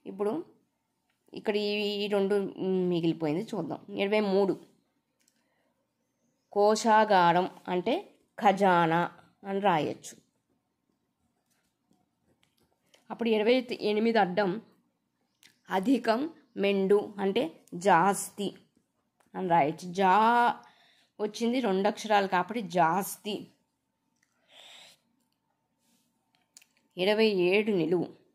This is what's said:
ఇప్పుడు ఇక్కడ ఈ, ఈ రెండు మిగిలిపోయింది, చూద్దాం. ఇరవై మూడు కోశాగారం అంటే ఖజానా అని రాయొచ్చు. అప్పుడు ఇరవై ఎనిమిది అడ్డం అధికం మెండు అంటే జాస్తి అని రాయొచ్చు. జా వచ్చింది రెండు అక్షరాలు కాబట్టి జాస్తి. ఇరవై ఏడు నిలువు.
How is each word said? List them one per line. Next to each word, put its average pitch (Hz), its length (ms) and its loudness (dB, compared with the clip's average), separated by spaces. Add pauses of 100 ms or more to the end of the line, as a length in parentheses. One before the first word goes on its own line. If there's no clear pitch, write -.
ఇప్పుడు 208 400 -6 (880)
ఇక్కడ 208 240 -4
ఈ, 208 460 -2
ఈ 208 40 -4
రెండు 202 540 -2
మిగిలిపోయింది, 175 920 -2
చూద్దాం. 180 400 -10
ఇరవై 202 240 0
మూడు 196 460 0 (1900)
కోశాగారం 208 1000 2 (180)
అంటే 190 400 -2 (340)
ఖజానా 175 680 2 (320)
అని 196 160 -6
రాయొచ్చు. 160 580 -2 (3000)
అప్పుడు 226 180 -2
ఇరవై 233 420 2
ఎనిమిది 220 460 0
అడ్డం 190 440 0 (1080)
అధికం 226 640 0 (240)
మెండు 202 640 0
అంటే 208 400 -4 (140)
జాస్తి 185 840 0 (800)
అని 185 120 -6
రాయొచ్చు. 165 460 0
జా 190 260 2 (1000)
వచ్చింది 233 380 -2
రెండు 196 280 0
అక్షరాలు 208 400 0
కాబట్టి 196 340 -4
జాస్తి. 180 880 -2 (3500)
ఇరవై 208 280 2
ఏడు 202 460 2
నిలువు. 170 360 0 (280)